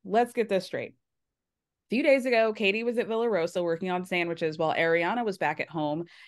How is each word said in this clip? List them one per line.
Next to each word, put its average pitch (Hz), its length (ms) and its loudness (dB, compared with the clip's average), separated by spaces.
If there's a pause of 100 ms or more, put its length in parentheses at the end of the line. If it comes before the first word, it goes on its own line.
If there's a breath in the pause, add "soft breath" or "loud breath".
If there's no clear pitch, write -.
"Let's 233 280 2
get 220 160 -2
this 185 160 0
straight. - 260 -8
A - 960 -20
few 247 140 0
days 269 220 4
ago, 226 280 4
Katie 214 300 0
was 233 160 -2
at 196 80 -2
Villa 226 220 0
Rosa 175 340 0
working 170 260 -2
on 180 160 -2
sandwiches 170 520 -2
while 160 180 2
Ariana 170 500 2
was 196 140 -4
back 156 200 -2
at - 100 -6
home 156 360 -4 (220 loud breath)